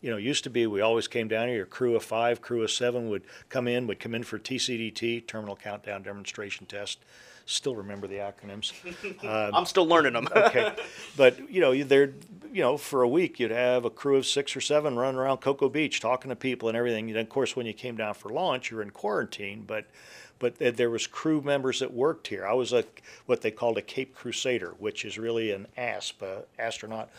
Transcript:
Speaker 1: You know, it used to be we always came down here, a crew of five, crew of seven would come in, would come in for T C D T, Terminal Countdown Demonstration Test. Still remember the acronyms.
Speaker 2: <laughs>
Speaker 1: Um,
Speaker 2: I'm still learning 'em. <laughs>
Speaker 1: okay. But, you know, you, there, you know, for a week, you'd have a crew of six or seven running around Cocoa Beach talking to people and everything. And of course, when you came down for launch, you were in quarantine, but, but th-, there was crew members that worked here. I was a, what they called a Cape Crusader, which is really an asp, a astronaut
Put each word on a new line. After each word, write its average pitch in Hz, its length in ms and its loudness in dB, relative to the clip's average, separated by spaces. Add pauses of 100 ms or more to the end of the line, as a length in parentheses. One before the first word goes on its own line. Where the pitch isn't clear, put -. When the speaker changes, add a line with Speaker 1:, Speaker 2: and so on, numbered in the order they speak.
Speaker 1:
You 127 100 -6
know, 110 60 -2
it 101 60 -8
used 139 220 -2
to 139 60 -8
be 117 160 2
we 101 140 -2
always 113 280 2
came 113 200 -2
down 113 200 0
here, 113 160 -4
a - 20 -10
crew 123 280 0
of 107 80 2
five, 117 380 0
crew 120 220 -2
of 107 80 0
seven 120 400 -2
would 98 140 -4 (260)
come 123 180 -2
in, 123 180 0
would 98 140 -6
come 117 140 -8
in 117 80 -4
for 110 160 -10
T 127 200 -8
C 120 200 -2
D 113 120 -4
T, 117 300 -2
Terminal 107 360 -10
Countdown 104 480 -10
Demonstration 101 600 -10
Test. 101 360 -10 (440)
Still - 300 -4
remember 101 320 -8
the 95 80 -8
acronyms. 101 580 -8 (500)
Speaker 2:
<laughs> 202 60 -6
Speaker 1:
Um, 107 240 0
Speaker 2:
I'm 165 140 2
still 185 180 4
learning 160 300 6
'em. 117 160 -2
<laughs> - 60 0
Speaker 1:
okay. 127 380 6 (420)
But, 135 340 8
you 185 100 2
know, 139 120 8
you, 139 100 2
there, 139 300 8 (400)
you 190 100 0
know, 131 140 4
for 135 260 0
a 123 60 6
week, 160 320 2
you'd 113 100 2
have 123 340 2
a 120 60 -2
crew 139 260 2
of 131 100 2
six - 280 -2
or 135 60 -6
seven 147 360 2
running 131 220 0
around 135 200 2
Cocoa 139 300 2
Beach 147 300 0
talking 127 300 0
to 123 80 -6
people 120 320 -2
and 113 100 0
everything. 113 320 0
And 110 80 -2
of 110 100 -2
course, - 280 -2
when 120 100 -4
you 107 60 -4
came 120 240 -8
down 107 180 -4
for - 140 -14
launch, 139 420 -2
you 113 60 -10
were 107 60 -4
in 101 80 -8
quarantine, 107 760 -6
but, 107 200 -6 (520)
but 123 220 -2
th-, 123 160 2
there 120 120 4
was 117 200 -2
crew 156 340 0
members 135 380 0
that 131 120 -2
worked 143 360 0
here. 95 180 -6
I 104 60 2
was 120 200 2
a, 117 120 4 (420)
what 123 140 2
they 110 100 0
called 113 260 0
a 101 60 0
Cape - 320 -8
Crusader, 107 640 -4
which 101 260 -6
is 104 140 -10
really 113 320 -2
an 98 160 -4 (100)
asp, 113 460 -6
a 95 220 -8 (160)
astronaut 113 580 -8